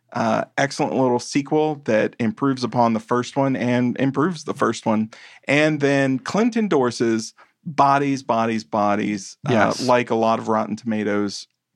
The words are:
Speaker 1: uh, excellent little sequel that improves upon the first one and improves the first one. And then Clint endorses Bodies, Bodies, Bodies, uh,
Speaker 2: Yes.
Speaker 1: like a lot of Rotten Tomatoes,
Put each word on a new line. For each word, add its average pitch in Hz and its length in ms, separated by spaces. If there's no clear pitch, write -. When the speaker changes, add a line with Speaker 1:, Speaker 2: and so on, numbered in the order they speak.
Speaker 1:
uh, 113 300
excellent 139 380
little 123 240
sequel 151 560
that 113 340
improves 123 460
upon 117 280
the 110 60
first 123 380
one 135 180
and 123 420
improves 143 460
the - 100
first 113 320
one. 110 240
And 151 320
then 139 400
Clint 226 380
endorses 123 760
Bodies, 139 600
Bodies, 113 420
Bodies, 104 720
uh, 123 60
Speaker 2:
Yes. 110 340
Speaker 1:
like 123 220
a 120 60
lot 113 240
of 113 100
Rotten 110 260
Tomatoes, 104 720